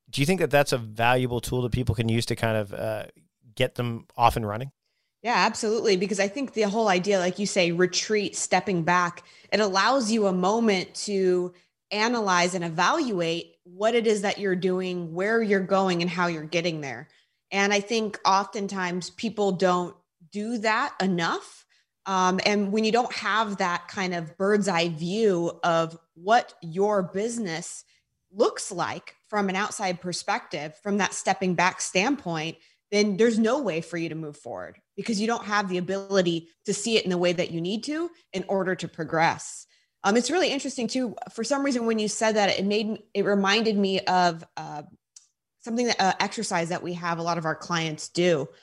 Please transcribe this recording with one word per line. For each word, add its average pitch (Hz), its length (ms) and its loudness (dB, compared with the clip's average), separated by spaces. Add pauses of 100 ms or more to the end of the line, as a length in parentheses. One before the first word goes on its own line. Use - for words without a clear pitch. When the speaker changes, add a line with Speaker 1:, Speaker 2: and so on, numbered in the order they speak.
(120)
Speaker 1:
Do 127 100 -4
you 139 60 2
think 185 140 2
that 120 100 0
that's 143 240 4
a 127 40 0
valuable 117 640 0
tool 127 220 -2
that 120 100 -2
people 120 220 0
can 113 160 0
use 117 160 2
to 117 100 -4
kind 110 220 0
of, 101 160 -6
uh, 107 300 -6 (500)
get 127 220 0
them 120 380 -4
off 117 220 4
and 113 100 -4
running? 113 260 -6 (500)
Speaker 2:
Yeah, 233 140 0
absolutely. 214 640 2
Because 196 200 -2
I 196 100 2
think 269 260 -8
the 220 80 0
whole 208 260 0
idea, 190 300 2
like 180 200 -2
you 208 60 0
say, 180 280 2
retreat, 180 640 0
stepping 185 480 0
back, 175 380 0 (300)
it 202 80 2
allows 214 500 2
you 220 160 4
a 185 60 2
moment 190 640 2
to 180 580 0 (380)
analyze 196 640 2
and 175 100 -2
evaluate 175 1000 0
what 196 300 -2
it 226 120 2
is 208 160 2
that 202 160 -2
you're 190 180 0
doing, 180 560 -2
where 214 300 0
you're 202 180 2
going, 190 400 2
and 175 100 0
how 175 180 0
you're 156 160 -4
getting 165 360 -2
there. 135 280 -10 (420)
And 196 240 2
I 208 60 4
think 214 440 -2
oftentimes 190 840 0
people 208 420 -2
don't 180 420 2 (380)
do 214 260 -6
that 226 440 0
enough. 190 640 -2 (400)
Um, 185 400 2
and 202 260 2
when 220 120 2
you 220 80 2
don't 233 200 2
have 208 460 -2
that 175 300 -2
kind 185 260 -4
of 160 240 -8
bird's 202 300 2
eye 170 200 2
view 175 760 0
of 165 360 0 (160)
what 214 480 2
your 190 400 0
business 190 840 -6 (480)
looks 220 400 0
like 147 440 -6 (120)
from 202 220 0
an 185 60 -2
outside 190 440 -4
perspective, 165 800 -6
from 202 180 -2
that 190 160 0
stepping 185 420 0
back 175 280 0
standpoint, 175 760 -2 (340)
then 208 260 2
there's 220 220 4
no 233 220 2
way 170 200 -2
for 170 160 -10
you 165 120 -4
to 156 80 -10
move 151 200 -10
forward 90 400 -12 (200)
because 196 240 -2
you 220 80 0
don't 233 160 -2
have 208 240 0
the 180 100 -2
ability 185 720 0 (160)
to 202 100 -2
see 226 220 0
it - 80 2
in 185 60 0
the 180 60 2
way 175 160 4
that 165 200 -2
you 165 80 -4
need 208 240 -4
to 320 260 -4 (220)
in 190 160 -6
order 190 260 0
to 170 140 -8
progress. 160 760 -2 (380)
Um, 202 140 4
it's 240 140 2
really 330 200 2
interesting 254 380 -4
too. 254 260 -2 (180)
For 226 120 -6
some 277 180 0
reason, 247 240 0
when 220 140 2
you 214 80 0
said 220 260 0
that, 202 240 2
it 190 80 0
made, 214 340 -2 (140)
it 196 100 0
reminded 202 540 2
me 190 220 2
of, 175 440 0 (120)
uh, 151 260 -12 (800)
something 233 260 -2
that, - 140 0
uh, 185 180 4
exercise 185 520 -2
that 175 120 -4
we 175 120 -6
have 170 240 -4
a 170 40 -4
lot 170 160 0
of 160 60 -6
our 156 100 0
clients 160 540 -4
do. 170 400 2 (140)